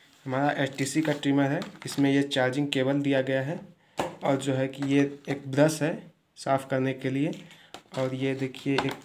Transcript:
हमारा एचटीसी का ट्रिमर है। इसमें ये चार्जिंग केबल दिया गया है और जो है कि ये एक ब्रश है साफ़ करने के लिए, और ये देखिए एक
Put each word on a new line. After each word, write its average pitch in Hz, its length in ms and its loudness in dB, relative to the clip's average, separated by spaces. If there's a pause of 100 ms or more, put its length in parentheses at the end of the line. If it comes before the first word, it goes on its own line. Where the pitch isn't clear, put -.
(260)
हमारा 135 280 2
एचटीसी 139 480 0
का 151 120 2
ट्रिमर 139 360 2
है। 160 100 0 (260)
इसमें 139 260 2
ये 139 120 4
चार्जिंग 139 440 0
केबल 139 340 0
दिया 139 200 0
गया 135 200 0
है 160 180 -6 (380)
और - 400 -2
जो 135 160 -2
है 135 140 0
कि 139 260 -2
ये 139 160 4 (180)
एक 139 220 -6
ब्रश 147 320 4
है 175 160 -2 (400)
साफ़ 135 300 0
करने 131 260 0
के 131 160 -4
लिए, 139 280 -2 (560)
और 131 200 -2
ये 135 200 0
देखिए 135 420 -4
एक 131 160 0 (120)